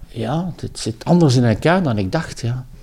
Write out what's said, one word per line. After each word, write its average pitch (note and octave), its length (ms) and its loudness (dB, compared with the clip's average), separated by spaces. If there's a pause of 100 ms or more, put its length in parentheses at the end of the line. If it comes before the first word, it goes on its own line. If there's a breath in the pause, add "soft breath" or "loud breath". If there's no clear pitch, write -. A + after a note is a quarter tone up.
ja, C#3 480 -6
dit - 220 -12
zit - 260 -8
anders E3 320 4
in B2 80 4
elkaar D3+ 380 2
dan A#2+ 160 0
ik F#2 140 -2
dacht, - 280 -6
ja. B2 260 -6 (160 soft breath)